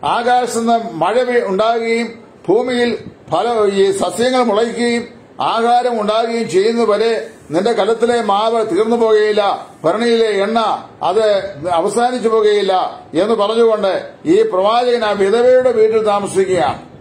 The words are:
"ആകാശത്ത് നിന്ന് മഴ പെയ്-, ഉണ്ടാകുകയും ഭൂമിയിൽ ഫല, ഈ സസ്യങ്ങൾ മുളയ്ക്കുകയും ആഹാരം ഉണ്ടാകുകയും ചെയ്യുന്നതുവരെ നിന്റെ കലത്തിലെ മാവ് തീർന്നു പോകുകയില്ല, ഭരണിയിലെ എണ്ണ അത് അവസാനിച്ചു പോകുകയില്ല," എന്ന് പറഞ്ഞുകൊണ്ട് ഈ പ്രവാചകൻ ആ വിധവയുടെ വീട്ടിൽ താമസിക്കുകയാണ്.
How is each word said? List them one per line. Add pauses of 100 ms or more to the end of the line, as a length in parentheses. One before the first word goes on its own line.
"ആകാശത്ത്
നിന്ന് (140)
മഴ
പെയ്-,
ഉണ്ടാകുകയും (300)
ഭൂമിയിൽ (320)
ഫല,
ഈ
സസ്യങ്ങൾ
മുളയ്ക്കുകയും (320)
ആഹാരം
ഉണ്ടാകുകയും
ചെയ്യുന്നതുവരെ (240)
നിന്റെ
കലത്തിലെ
മാവ്
തീർന്നു
പോകുകയില്ല, (180)
ഭരണിയിലെ
എണ്ണ (140)
അത് (440)
അവസാനിച്ചു
പോകുകയില്ല," (140)
എന്ന്
പറഞ്ഞുകൊണ്ട് (180)
ഈ
പ്രവാചകൻ
ആ
വിധവയുടെ
വീട്ടിൽ
താമസിക്കുകയാണ്.